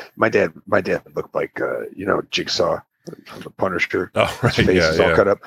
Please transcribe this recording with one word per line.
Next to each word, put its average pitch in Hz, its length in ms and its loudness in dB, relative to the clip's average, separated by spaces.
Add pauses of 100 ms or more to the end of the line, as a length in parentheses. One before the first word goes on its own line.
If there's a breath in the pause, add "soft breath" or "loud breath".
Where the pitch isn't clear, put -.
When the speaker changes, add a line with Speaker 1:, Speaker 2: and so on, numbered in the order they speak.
(160 loud breath)
Speaker 1:
my 113 140 2
dad, 95 240 2 (120)
my 104 140 2
dad 87 220 -2 (120)
looked - 200 -8
like, - 260 -6
uh, 62 200 -4 (140)
you - 120 -10
know, 90 240 0
Jigsaw 85 480 -2 (480)
from - 160 -18
The - 80 -14
Punisher. 92 640 -4
Speaker 2:
Oh, 107 80 2
<laughs> - 200 -2
right. 117 120 2
Speaker 1:
His 101 120 2
face 92 100 4
Speaker 2:
Yeah, 82 140 4
Speaker 1:
is 82 100 2
all 90 100 4
Speaker 2:
yeah. 80 60 2
Speaker 1:
cut 98 120 4
up. 101 180 2